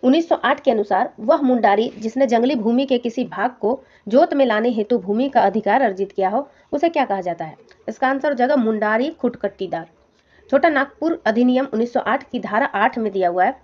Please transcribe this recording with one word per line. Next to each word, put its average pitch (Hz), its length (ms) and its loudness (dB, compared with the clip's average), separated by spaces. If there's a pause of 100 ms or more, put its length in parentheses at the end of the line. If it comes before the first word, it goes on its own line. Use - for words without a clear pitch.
उन्नीस 302 260 4
सौ 339 60 4
आठ 277 240 0
के 269 120 2
अनुसार 202 480 0
वह 285 220 2
मुंडारी 233 580 2
जिसने 220 260 0
जंगली 240 300 2
भूमि 233 300 0
के 247 120 0
किसी 247 260 -4
भाग 196 280 -4 (100)
को 220 220 -2 (240)
जोत 302 260 4
में 277 120 4
लाने 226 240 0
हेतु 226 280 -2
भूमि 208 320 -2
का 240 120 2
अधिकार 208 400 2
अर्जित 196 300 -2
किया 190 180 0
हो, 254 200 -4 (220)
उसे 311 180 0
क्या 294 160 0
कहा 196 160 -4
जाता 170 240 -6
है? 156 120 -16 (320)
इसका 240 180 -2
आंसर 277 200 -2
हो 294 60 0
जाएगा 254 220 0
मुंडारी 220 540 0
खुटकट्टीदार। 196 760 -6 (640)
छोटा 311 200 4
नागपुर 285 560 -2
अधिनियम 247 480 2
उन्नीस 233 200 -2
सौ 254 60 0
आठ - 320 -4
की 247 80 -6
धारा 208 260 -2
आठ 220 320 -2
में 220 140 -4
दिया 185 180 0
हुआ 180 160 2
है। - 180 -4